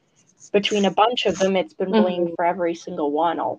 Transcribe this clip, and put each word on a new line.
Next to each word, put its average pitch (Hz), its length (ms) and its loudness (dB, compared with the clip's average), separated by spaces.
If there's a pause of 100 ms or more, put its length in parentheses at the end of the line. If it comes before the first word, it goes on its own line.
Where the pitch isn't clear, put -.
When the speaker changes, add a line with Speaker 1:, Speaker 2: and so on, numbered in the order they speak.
(520)
Speaker 1:
between 202 320 2
a 190 60 4
bunch 226 360 2
of 185 120 -2
them, 190 180 2
it's 175 180 -4
been 190 180 -4
blamed 180 360 2
Speaker 2:
Mm-hmm. 170 60 -8
Speaker 1:
for 175 100 -2
every 175 300 0
single 165 380 -6
one 160 260 0
all 127 200 -4